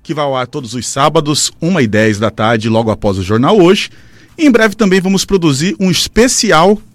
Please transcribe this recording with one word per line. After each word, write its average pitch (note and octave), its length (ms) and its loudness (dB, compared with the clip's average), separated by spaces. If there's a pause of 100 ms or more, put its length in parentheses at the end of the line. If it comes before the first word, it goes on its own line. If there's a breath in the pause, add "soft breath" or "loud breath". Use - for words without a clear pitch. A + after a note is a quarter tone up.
que D#3+ 120 -10
vai D3 100 -4
ao C#3 100 -2
ar B2+ 140 -4
todos C3 260 -12
os B2 140 -8
sábados, D3+ 720 -2
uma E3+ 220 0
e A#2 60 2
dez G#2+ 300 0
da G#2+ 140 -2
tarde, A2+ 380 -2
logo A2+ 200 0
após G2+ 280 -2
o G2 40 -4
Jornal A#2+ 380 2
Hoje. F#3 300 2 (480 soft breath)
E D#4+ 80 0
em D4 40 6
breve A3 240 2
também F#3+ 280 2
vamos F#3+ 240 -2
produzir E3 520 0
um F#3 140 0
especial G3+ 920 2 (140)